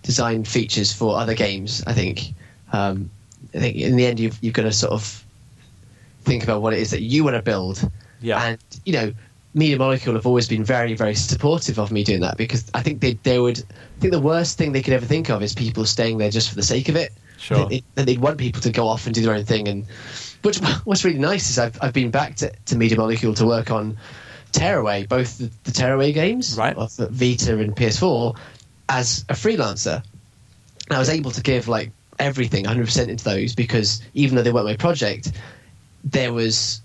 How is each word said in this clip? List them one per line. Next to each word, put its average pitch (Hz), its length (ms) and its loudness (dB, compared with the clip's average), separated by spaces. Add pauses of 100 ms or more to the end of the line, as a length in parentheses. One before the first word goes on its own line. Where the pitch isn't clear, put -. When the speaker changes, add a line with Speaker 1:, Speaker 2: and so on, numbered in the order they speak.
Speaker 1:
design 113 420 0
features 107 480 0
for 110 260 0
other 113 160 0
games. 101 520 -4
I - 60 -2
think, 95 400 -2 (400)
um, 98 380 -2 (440)
I - 40 -6
think - 180 -2
in 127 200 2
the 123 100 6
end 120 140 0
you've, 113 220 -2
you've 113 120 -2
gotta 110 180 2
sort - 200 0
of - 320 -6 (960)
think 120 220 0
about 107 180 0
what 110 120 2
it 95 40 2
is 107 120 0
that 85 120 -2
you 139 220 2
wanna 120 180 2
build. 95 480 0 (300)
Speaker 2:
Yeah. 113 220 0
Speaker 1:
And, 117 160 -2 (260)
you 185 80 0
know, 113 200 0 (420)
Media 151 240 4
Molecule 131 360 2
have 110 120 -2
always 123 200 4
been 113 160 0
very, 117 320 0
very 110 220 0
supportive 143 640 0
of 104 100 0
me 107 140 0
doing 95 160 2
that, 87 160 -2
because 117 380 -2
I 120 80 -2
think 147 180 -2
they, 123 140 2 (100)
they 127 160 4
would, 120 180 2
I - 420 -16
think 185 120 4
the 170 80 2
worst 160 360 2
thing 156 140 0
they 135 120 0
could 135 120 2
ever 120 120 0
think 156 240 0
of 107 120 0
is 104 100 -2
people 113 320 -2
staying 113 340 0
there 107 120 2
just 107 180 0
for - 60 -10
the 101 80 -2
sake 123 260 0
of 151 80 0
it. 165 160 -2 (260)
Speaker 2:
Sure. - 180 -2
Speaker 1:
I - 40 6
think 98 100 0
they, 127 120 -2 (120)
that 139 120 0
they'd 123 140 2
want 147 180 2
people 127 240 -2
to 120 80 2
go 113 180 2
off 113 180 -2
and 117 80 -4
do 113 80 2
their 113 120 4
own 104 100 -2
thing. 107 240 0
And 101 180 -4 (560)
which, 208 160 2
<laughs> 143 260 0
what's 196 200 0
really 170 160 2
nice 165 300 0
is 127 80 0
I've, 117 220 -2
I've 131 120 0
been 123 180 0
back 135 260 -2
to, - 160 -4 (140)
to 127 100 0
Media 110 220 4
Molecule 113 360 2
to 110 120 4
work 113 240 2
on 107 260 -2 (560)
Tearaway, 113 540 0
both 127 320 0
the, 117 120 -6 (140)
the - 80 -4
Tearaway 135 400 2
games 170 460 0
Speaker 2:
Right. 113 180 0
Speaker 1:
of 110 200 -6
the 120 100 -2
Vita 120 520 0
and 107 180 -2
P 120 100 2
S 104 120 0
four, 120 360 2 (540)
as 127 400 -2
a 117 60 -2
freelancer. 117 680 0 (840)
And 147 80 0
I - 20 0
was 131 100 2
able 151 220 -2
to 117 100 -6
give, 120 280 0
like, 110 220 -2 (280)
everything, 127 460 0
hundred 113 220 0
percent 120 240 0
into 117 140 -6
those, 104 300 0
because 117 480 0 (120)
even 135 220 2
though 123 60 4
they 117 100 4
weren't 117 140 2
my 104 100 0
project, 127 540 -2 (760)
there 131 280 0
was 113 520 0